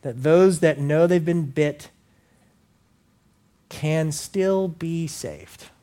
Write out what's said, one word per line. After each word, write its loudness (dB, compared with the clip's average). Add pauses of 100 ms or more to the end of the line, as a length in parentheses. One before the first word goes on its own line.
that -8
those 6
that 2
know 2
they've 2
been 0
bit -4 (1800)
can -2
still -2
be -6
saved. -14 (180)